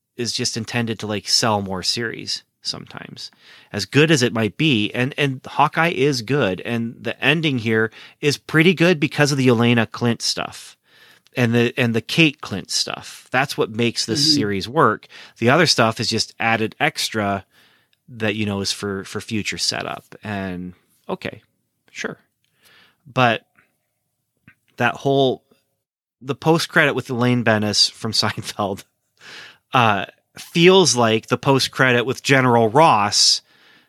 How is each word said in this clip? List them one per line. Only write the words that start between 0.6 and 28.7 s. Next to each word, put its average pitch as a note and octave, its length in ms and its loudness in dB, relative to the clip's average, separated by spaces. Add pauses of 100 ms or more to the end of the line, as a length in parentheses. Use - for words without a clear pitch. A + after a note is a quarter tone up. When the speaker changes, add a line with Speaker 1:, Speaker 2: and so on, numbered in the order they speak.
Speaker 1:
to, G#2+ 60 -10
like, G#2 220 -6
sell G#2+ 340 2
more F#2 200 -6
series - 600 -6 (200)
sometimes. - 680 -12 (420)
As G2+ 120 -6
good D3+ 260 4
as C3+ 120 4
it A#2 100 0
might A2 240 -2
be, B2 360 0
and, B2+ 260 -4
and C3+ 260 -2
Hawkeye D#3+ 460 0
is C3 320 0
good, G#2+ 400 -2
and A#2 400 -6
the A2+ 200 -8
ending D3 360 0
here A2 340 0 (280)
is D3 180 0
pretty D#3+ 360 2
good E3+ 240 2
because D3 340 0
of C#3 60 -2
the B2+ 100 4
Elena A#2+ 380 4
Clint - 360 -4
stuff - 540 -8 (600)
and A#2+ 180 2
the, A#2+ 220 2
and A#2+ 180 0
the A2+ 60 0
Kate D#3+ 400 0
Clint - 300 -10
stuff. - 600 -8
That's C3+ 280 -2
what A#2+ 120 -2
makes A2+ 360 -2
this A2+ 200 -2
Speaker 2:
Mm-hmm. D3+ 140 2
Speaker 1:
series G2+ 280 -4
work. B2 380 0 (320)
The A#2 120 2
other D#3 160 4
stuff A2+ 340 2
is A2 80 -4
just A2 320 -4
added A2+ 400 -2
extra G2+ 640 -4 (640)
that, A2 260 -4
you G#2+ 120 -4
know, G2+ 140 -4
is F#2+ 120 -4
for, G2 320 -8
for - 160 -10
future G2+ 380 -6
setup. - 640 -8
And, F#2 520 -8 (340)
okay, - 340 -10 (480)
sure. - 280 -12 (880)
But A#2+ 400 0 (1300)
that A#2+ 180 -2
whole, C3+ 480 0 (800)
the C3 140 -6
post-credit D#3+ 580 2
with C3 160 -6
Elaine B2 320 0
Benes G#2+ 480 2
from A2 220 -10
<laughs> - 0 -
Seinfeld, G2+ 720 -4 (880)